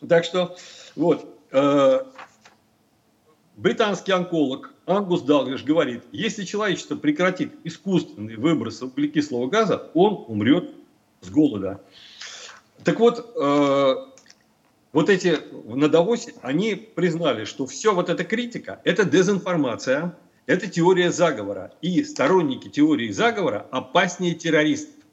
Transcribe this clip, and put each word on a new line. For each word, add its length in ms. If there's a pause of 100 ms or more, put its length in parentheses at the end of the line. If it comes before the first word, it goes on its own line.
Так 160
что, 320 (400)
вот, 300 (240)
э, 500 (1600)
британский 540
онколог 600 (140)
Ангус 340
Далглиш 420
говорит: 480
"Если 340
человечество 520
прекратит 560 (120)
искусственные 760
выбросы 480
углекислого 600
газа, 460
он 340
умрет 440 (500)
с 80
голода". 540 (1000)
Так 160
вот, 380
э, 580 (960)
вот 160
эти 300 (280)
на 220
Давосе, 540
они 320
признали, 720
что 180
все 300
вот 160
эта 140
критика — 600
это 200
дезинформация, 1120 (280)
это 200
теория 460
заговора. 680
И 240
сторонники 640
теории 420
заговора 600
опаснее 640
террористов. 600 (180)